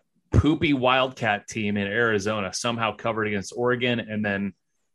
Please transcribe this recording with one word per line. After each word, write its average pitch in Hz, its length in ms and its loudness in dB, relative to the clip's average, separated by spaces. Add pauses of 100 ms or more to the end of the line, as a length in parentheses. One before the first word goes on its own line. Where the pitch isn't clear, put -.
(320)
poopy 147 420 4
Wildcat 127 720 0
team 104 300 -2
in 98 100 0
Arizona 107 680 0
somehow 117 420 -2
covered 110 320 -2
against 101 280 -4
Oregon. 123 440 0
And 107 240 -4
then 98 300 -2 (420)